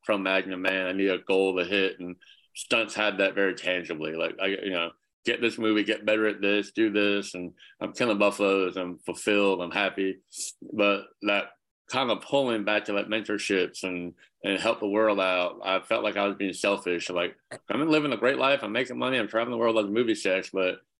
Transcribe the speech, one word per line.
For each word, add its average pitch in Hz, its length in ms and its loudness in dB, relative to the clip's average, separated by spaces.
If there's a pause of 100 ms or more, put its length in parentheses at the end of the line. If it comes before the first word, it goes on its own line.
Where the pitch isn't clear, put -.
Cro-Magnon 95 580 0
man. 95 240 0
I 90 60 -2
need 98 180 2
a 90 80 0
goal 95 380 2
to 87 80 2
hit, 95 340 0
and 90 180 -10 (380)
stunts 113 400 -2
had 104 240 0
that 98 160 2
very 95 200 2
tangibly. 82 600 -4
Like, 82 260 -4
I, 95 60 0
you 98 240 -2
know, 85 220 -2 (320)
get 117 160 0
this 113 180 0
movie, 110 240 4
get 104 240 -2
better 110 220 4
at 101 120 -4
this, 101 300 2
do 113 200 2
this, 101 440 0
and 87 180 -10 (280)
I'm - 120 -6
killing 110 260 0
buffaloes, 98 580 2
I'm 90 220 -6
fulfilled, 101 640 2
I'm 87 120 -6
happy. 95 460 0 (540)
But 101 340 2 (160)
that 104 280 0 (400)
kind 127 220 0
of 92 80 -2
pulling 123 440 0
back 104 200 0
to, 107 80 -4
like, 101 160 -2
mentorships 101 760 -2
and, 90 320 -6 (300)
and 98 160 0
help 113 180 0
the 104 100 -2
world 104 300 2
out, 92 460 0
I 95 160 0
felt 110 240 -2
like 101 120 -2
I 101 120 2
was 98 80 -4
being 95 160 -4
selfish. 92 580 -2
Like, 87 260 -2 (320)
I'm 151 220 0
living 147 220 2
a 113 40 -4
great 127 220 2
life, 135 240 2
I'm 104 100 -4
making 123 260 -4
money, 127 200 0
I'm 107 80 0
traveling 117 240 -2
the 120 80 -4
world 113 180 2
on 101 160 0
movie 113 220 2
sets, 95 360 -2
but 92 280 0 (220)